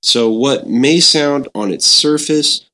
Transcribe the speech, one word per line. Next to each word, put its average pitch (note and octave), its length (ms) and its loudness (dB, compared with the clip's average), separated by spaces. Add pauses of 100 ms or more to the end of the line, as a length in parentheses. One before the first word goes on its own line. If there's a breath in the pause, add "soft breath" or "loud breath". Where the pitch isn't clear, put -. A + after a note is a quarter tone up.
So A#2 280 0
what B2 380 -2
may C3+ 320 2
sound C#3+ 540 0
on G#2 160 -4
its D#2+ 140 -6
surface D3+ 760 0 (120)